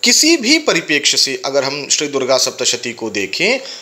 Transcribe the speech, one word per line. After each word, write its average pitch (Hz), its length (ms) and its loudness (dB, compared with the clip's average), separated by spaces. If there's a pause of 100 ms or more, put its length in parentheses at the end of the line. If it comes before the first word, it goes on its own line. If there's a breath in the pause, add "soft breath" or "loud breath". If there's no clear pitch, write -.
किसी 302 340 4
भी 277 220 2
परिप्रेक्ष्य 165 600 0
से 135 260 0
अगर 139 200 0
हम 139 240 -6
श्री 151 200 0
दुर्गा 131 300 2
सप्तशती 120 540 -2
को 110 180 -6
देखें 104 500 -2 (200 loud breath)